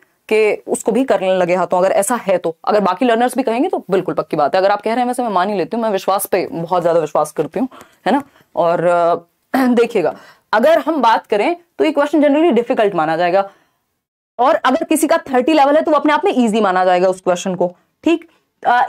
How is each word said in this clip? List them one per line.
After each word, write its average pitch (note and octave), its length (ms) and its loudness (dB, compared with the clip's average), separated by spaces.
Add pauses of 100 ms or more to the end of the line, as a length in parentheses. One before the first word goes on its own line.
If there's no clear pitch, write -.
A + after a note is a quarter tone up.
(300)
कि G#3+ 380 0
उसको - 240 -4
भी A#3+ 120 0
करने F#3+ 340 0
लगे F3+ 180 0
हाथों, F3+ 220 -2
अगर F#3 140 2
ऐसा G3+ 240 0
है F#3+ 220 -2
तो। E3+ 260 -6
अगर G#3 160 2
बाकी G3 260 0
लर्नर्स A#3+ 320 0
भी C4+ 60 -2
कहेंगे B3 260 -2
तो F4+ 220 -6
बिल्कुल E3+ 240 -2
पक्की - 220 -6
बात D3 180 0
है। F#3+ 60 2
अगर G3 100 2
आप G3+ 100 -2
कह A3 80 -4
रहे A#3 100 -2
हैं, B3 80 -2
वैसे B3 160 -4
मैं A#3 60 -4
मान F#3+ 200 -2
ही G#3 80 -4
लेती F3 200 -4
हूँ, A#3 60 -4
मैं A3 80 -2
विश्वास G3 340 -2
पे F3 260 -2
बहुत E3+ 320 -4
ज्यादा E3+ 160 2
विश्वास D#3 320 -2
करती D#3 280 -6
हूँ, B3+ 80 -2 (380)
है F#3 80 0
ना। C#4 80 0 (340)
और, E3+ 300 0
अ, E3+ 720 -2
<clears throat> C4 100 2
देखिएगा, A3+ 460 0 (400)
अगर D4 260 4
हम C#4+ 220 -4
बात A3+ 260 2
करें A#3 280 0 (240)
तो C#4 60 2
ये D#4 60 0
क्वेश्चन D4 300 0
generally D4 300 4
डिफिकल्ट A3 440 0
माना D#3+ 220 -2
जाएगा, F3+ 320 0 (880)
और B3+ 160 2
अगर C4+ 280 0
किसी D#4+ 240 0
का E4 100 2 (120)
थर्टी B3+ 240 0
लेवल C#4+ 220 4
है D#4+ 60 4
तो E4+ 100 -2
वो D4 60 2
अपने D4 160 0
आप D4+ 120 0
में G4+ 100 2
ईजी A#3 260 0
माना F#3 240 2
जाएगा F3+ 220 2
उस F#3 140 -2
क्वेश्चन F3+ 340 -2
को, F3+ 120 -2 (360)
ठीक। E4 240 0 (360)
अ, A#3+ 260 2